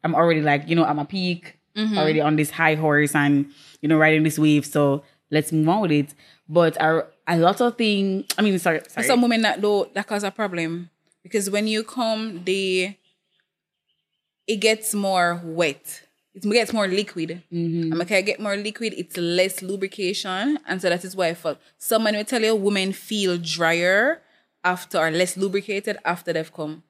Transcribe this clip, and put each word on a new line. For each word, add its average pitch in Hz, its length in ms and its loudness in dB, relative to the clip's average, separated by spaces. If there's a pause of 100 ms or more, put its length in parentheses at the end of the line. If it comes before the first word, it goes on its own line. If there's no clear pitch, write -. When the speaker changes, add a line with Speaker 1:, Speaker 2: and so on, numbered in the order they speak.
Speaker 1:
I'm 165 120 0
already, 165 260 4
like, 147 260 0
you 165 80 0
know, 165 80 4
at 151 120 0
my 147 80 -4
peak, 180 500 -6 (220)
Speaker 2:
Mm-hmm. 214 200 -2
Speaker 1:
already 156 240 2
on 151 140 4
this 151 160 2
high 160 240 2
horse 147 400 2
and, 143 320 4 (360)
you 147 60 -2
know, 160 100 4
riding 156 260 6
this 151 120 0
wave. 147 300 4
So 143 380 0 (260)
let's 151 220 0
move 156 160 2
on 202 140 2
with 165 100 0
it. 147 220 0 (340)
But 160 300 4
a, 156 280 2 (220)
a 170 80 0
lot 175 240 4
of 240 180 2
things, 196 460 0 (120)
I 185 60 0
mean, 196 160 2
sorry, 165 300 0
sorry. - 180 -4
Speaker 2:
Some 247 160 4
women 233 200 2
that 202 180 0
do, 208 340 2
that 202 140 -6
cause 208 160 -4
a 196 80 -4
problem. 175 580 -6 (320)
Because 202 280 -4
when 208 180 0
you 220 160 -2
come, 220 600 -4
they, 190 540 -2 (1500)
it 214 80 0
gets 220 380 0
more 180 500 0
wet. 160 580 -4 (320)
It 190 80 -20
gets 208 300 0
more 208 160 0
liquid. 180 540 -4 (100)
Speaker 1:
Mm-hmm. 170 400 -2
Speaker 2:
And 165 60 -2
because 175 180 0
I 190 60 4
get 208 180 -2
more 202 160 -2
liquid, 214 400 -6
it's - 200 -10
less 180 460 0
lubrication. 196 1040 -4
And 185 140 -6
so 190 80 0
that 175 160 -2
is 185 100 -12
why 185 140 0
I 170 60 -2
fuck. 165 240 -6 (200)
Some 226 260 0
men 214 120 0
will 208 80 -4
tell 233 180 -2
you 220 140 2
women 196 360 0
feel 190 460 -2
drier 170 840 0 (420)
after, 180 340 -2
or 160 120 2
less 180 260 -4
lubricated 196 680 -4
after 175 280 -4
they've 160 200 -6
come. 156 380 -10